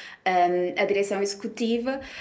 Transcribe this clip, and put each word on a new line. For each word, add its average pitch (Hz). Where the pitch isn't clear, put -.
ehm, 180
a 202
Direção 196
Executiva, 233